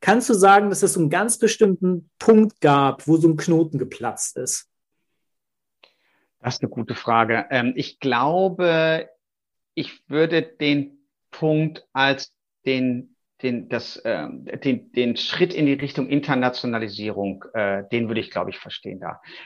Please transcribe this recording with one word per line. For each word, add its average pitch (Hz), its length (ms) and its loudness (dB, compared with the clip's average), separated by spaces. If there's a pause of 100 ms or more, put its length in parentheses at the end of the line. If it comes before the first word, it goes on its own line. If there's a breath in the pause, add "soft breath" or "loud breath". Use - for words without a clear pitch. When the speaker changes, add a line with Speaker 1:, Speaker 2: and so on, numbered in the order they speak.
Speaker 1:
Kannst 233 280 2
du 247 40 4
sagen, 202 360 6
dass 190 120 -2
es 190 160 2
einen 160 120 2
ganz 196 280 0
bestimmten 185 720 0 (100)
Punkt 220 420 6
gab, 139 460 2
wo 160 100 6
so 165 100 4
ein 160 100 4
Knoten 160 400 0
geplatzt - 600 -8
ist? - 300 -8 (1700)
Speaker 2:
Das 123 140 -4
ist - 80 -10
eine - 60 -4
gute 117 260 -8
Frage. 113 540 0
Ähm, 123 260 -2
ich - 240 -10
glaube, 160 1080 0 (640)
ich - 320 -10
würde 156 340 0
den 143 580 -4 (300)
Punkt 156 640 -2
als 135 380 0 (340)
den, 127 500 -2 (260)
den, 123 280 -6
das, - 360 -8
ähm, 80 400 -6 (180)
den, 131 300 -4
den 120 240 -2
Schritt - 360 -2
in 156 120 0
die 139 80 2
Richtung 139 340 -4
Internationalisierung, 110 1400 -4 (100)
äh, 101 380 -2
den 117 160 -2
würde 107 140 -4
ich, - 100 -14
glaube 92 200 -6
ich, - 60 -16
verstehen - 420 -16
da. 90 200 -12 (260 loud breath)